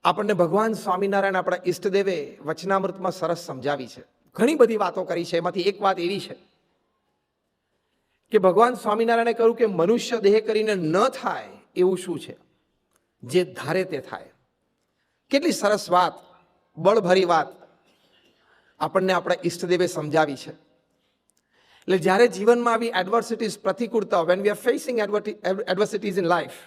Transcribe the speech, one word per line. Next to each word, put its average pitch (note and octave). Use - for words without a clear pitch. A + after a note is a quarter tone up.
આપણને G3+
ભગવાન F#3+
સ્વામિનારાયણ, G3
આપણા F3+
ઈષ્ટદેવે F#3
વચનામૃતમાં F#3
સરસ E3
સમજાવી C3+
છે. -
ઘણી B3+
બધી A3+
વાતો F#3
કરી F3
છે, E3+
એમાંથી F3
એક G3
વાત F#3+
એવી F3+
છે -
કે A3
ભગવાન G3+
સ્વામિનારાયણે A#3
કહ્યું A3+
કે A#3
મનુષ્ય G3+
દેહ G#3
કરીને G#3+
ન E3
થાય F3
એવું F#3
શું E3
છે, -
જે D3+
ધારે F3+
તે E3
થાય. -
કેટલી C#4+
સરસ G3+
વાત, F3
બળભરી F#3
વાત E3
આપણને F#3
આપણા F3+
ઈષ્ટદેવે F3
સમજાવી D3+
છે. -
એટલે -
જ્યારે F#3+
જીવનમાં A#3
આવી A3+
એડવર્સિટીઝ, A3
પ્રતિકૂળતા, G3
when F3+
we G3+
are G#3
facing B3
adverti-, G#3
adversities G3+
in F3
life E3+